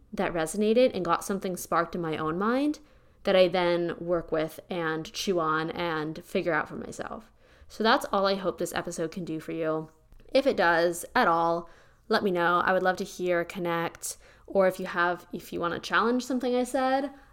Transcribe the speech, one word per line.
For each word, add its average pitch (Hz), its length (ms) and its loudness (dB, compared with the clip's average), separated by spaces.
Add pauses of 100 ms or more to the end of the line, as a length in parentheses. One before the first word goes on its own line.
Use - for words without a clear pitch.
(120)
that 170 200 -2
resonated 214 640 2
and 180 100 -2
got 170 200 0
something 190 320 -4
sparked 170 400 -2
in 180 40 -4
my 160 160 -2
own 156 220 -4
mind 262 400 0 (460)
that 196 100 2
I 185 140 8
then 175 500 0
work 170 320 -2
with 160 300 -2 (100)
and 160 420 -4
chew 180 280 -2
on 160 300 0
and 160 540 -4
figure 175 300 -2
out - 140 -2
for - 80 -12
myself. - 540 -12 (380)
So - 140 -6
that's 226 300 2
all 196 140 2
I 196 100 2
hope 190 220 -4
this 175 160 -6
episode 170 360 -6
can 175 140 -10
do 156 160 -6
for 160 120 -10
you. 160 380 -4 (420)
If 277 140 2
it 247 100 2
does 170 480 4 (100)
at 247 140 4
all, 170 400 2 (400)
let 220 140 2
me 202 80 2
know. 175 340 4
I 185 80 4
would 185 100 4
love 185 160 4
to 196 60 -6
hear, 175 400 0
connect, 170 760 -4 (280)
or 196 200 4
if 185 140 2
you 185 60 -6
have, 175 460 0
if - 200 -12
you 175 80 -6
wanna 170 180 -2
challenge 226 460 2
something 254 300 0
I 247 100 2
said, 262 460 0 (220)